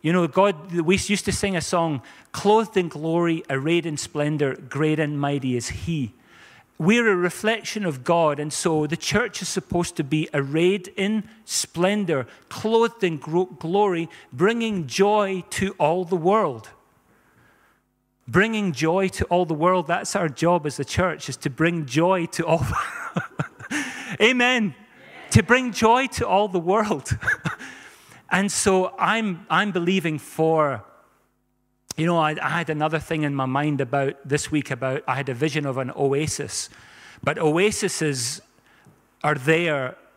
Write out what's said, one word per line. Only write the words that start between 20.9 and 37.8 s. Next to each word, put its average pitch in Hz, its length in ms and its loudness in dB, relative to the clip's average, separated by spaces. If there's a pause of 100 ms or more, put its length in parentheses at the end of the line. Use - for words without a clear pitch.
is 131 80 -8
to - 120 -6
bring 165 380 0
joy 170 400 2
to - 180 -4
all. 160 180 2 (800)
<laughs> - 800 -6
Amen. 240 540 2 (560)
To 220 100 8
bring 247 300 2
joy 233 380 4
to - 180 -4
all 202 200 4
the 180 120 -2
world. 185 640 0
<laughs> - 40 -2 (1040)
And 190 200 2
so 185 460 2
I'm, 196 540 0
I'm 196 200 2
believing 170 460 0
for, 156 680 0 (1120)
you 160 120 0
know, 175 100 2
I, 156 240 2
I 143 80 -2
had 160 220 -2
another 156 260 0
thing 156 240 -2
in 143 140 0
my 135 100 0
mind 143 340 0
about 139 380 -2 (100)
this 143 240 -2
week 151 200 -2
about, 131 360 -4
I 127 80 0
had 135 140 -4
a 131 40 -4
vision 143 340 -2
of 131 100 -4
an 131 140 -4
oasis. 143 800 -2 (540)
But 147 140 0
oases 156 1040 0 (840)